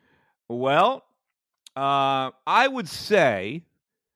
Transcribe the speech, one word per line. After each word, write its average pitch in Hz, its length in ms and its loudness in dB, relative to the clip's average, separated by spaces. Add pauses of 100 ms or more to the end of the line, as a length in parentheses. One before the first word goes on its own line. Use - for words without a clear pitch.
(480)
Well, 139 560 0 (720)
uh, 135 560 -2 (160)
I 214 200 2
would 254 220 -6
say 135 760 0 (520)